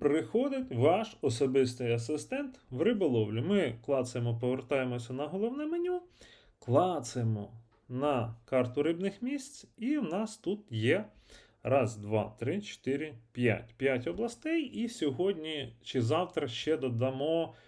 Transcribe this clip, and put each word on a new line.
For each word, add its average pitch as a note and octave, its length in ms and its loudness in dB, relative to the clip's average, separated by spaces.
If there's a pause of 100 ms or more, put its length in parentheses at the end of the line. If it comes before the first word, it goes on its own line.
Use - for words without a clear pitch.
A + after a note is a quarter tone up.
приходить B3+ 720 0
ваш E3 460 2
особистий B2+ 720 2
асистент D#3 680 -4 (100)
в B2+ 120 -2
риболовлі. B2+ 580 2
Ми E3 340 2 (120)
клацаємо, A#2+ 540 0
повертаємося B2+ 720 -2
на C#3 140 -4
головне A#3 400 -4
меню, F4 360 -2 (560)
клацаємо A#2+ 920 0 (360)
на B2+ 460 0 (100)
карту B2+ 380 0
рибних E3+ 400 -2
місць, C4+ 440 -8 (120)
і C#4+ 200 -2
в C4 60 0
нас G3 320 -4
тут G3+ 240 -4 (100)
є B2 340 2 (580)
раз, A#2 340 2
два, G#2 420 0
три, D3+ 220 -2
чотири, D3 540 -6 (180)
п'ять. A#2 440 0
П'ять C3 300 0
областей, A#3 560 -2
і A#3 260 -4
сьогодні D#3 960 -2
чи - 200 0
завтра D#3 460 0
ще D3 280 0
додамо C3+ 800 0 (120)